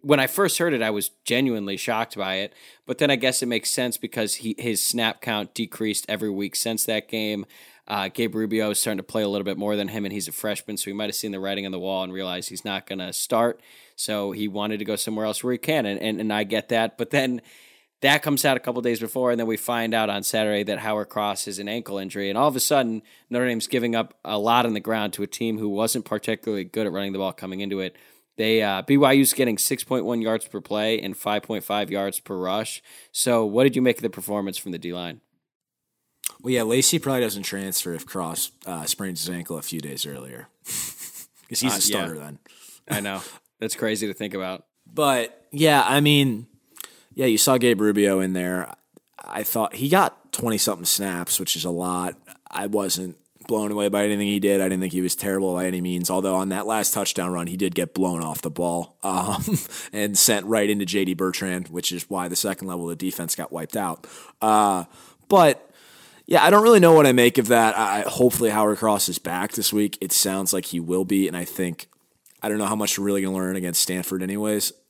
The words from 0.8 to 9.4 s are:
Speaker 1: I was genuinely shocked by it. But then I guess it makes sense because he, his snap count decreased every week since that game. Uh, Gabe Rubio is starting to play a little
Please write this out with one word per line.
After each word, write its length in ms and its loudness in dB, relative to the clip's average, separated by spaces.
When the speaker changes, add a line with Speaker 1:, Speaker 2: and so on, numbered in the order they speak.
Speaker 1:
I 100 0
was 180 -4
genuinely 520 0
shocked 380 -4
by 200 -4
it. 180 -6
But 140 -6
then 120 2
I 40 4
guess 260 0
it 60 -2
makes 240 -2
sense 260 -2
because 380 -4
he, 240 -6
his 240 -2
snap 380 -2
count 340 -4
decreased 540 -4
every 200 -2
week 260 -4
since 300 -2
that 220 -2
game. 380 -4
Uh, 240 -4
Gabe 240 -2
Rubio 360 0
is 80 -2
starting 180 -2
to 60 -8
play 180 -4
a 60 0
little 180 -2